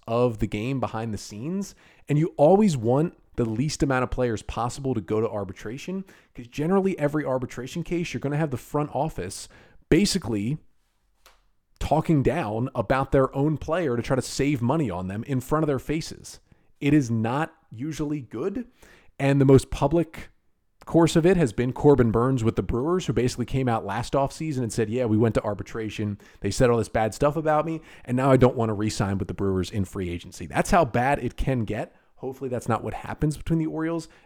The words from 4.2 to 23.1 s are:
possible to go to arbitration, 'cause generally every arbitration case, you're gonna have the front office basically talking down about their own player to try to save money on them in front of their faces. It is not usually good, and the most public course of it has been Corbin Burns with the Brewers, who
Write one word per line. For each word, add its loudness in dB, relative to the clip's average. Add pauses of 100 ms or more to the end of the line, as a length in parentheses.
possible -4
to -2
go -2
to 0
arbitration, -8 (300)
'cause -14
generally 0
every 0
arbitration -4
case, -4
you're -4
gonna -2
have 0
the -6
front -4
office -6 (400)
basically 0 (1200)
talking 2
down 0
about 0
their 4
own 0
player -2
to -2
try 0
to 0
save -2
money 0
on -6
them -6
in -2
front 0
of 0
their 0
faces. -8 (400)
It 2
is 4
not -2 (160)
usually -6
good, -6 (540)
and 4
the 6
most 8
public -2 (540)
course 4
of 6
it 6
has 2
been -2
Corbin 6
Burns 2
with 2
the -2
Brewers, -2
who -2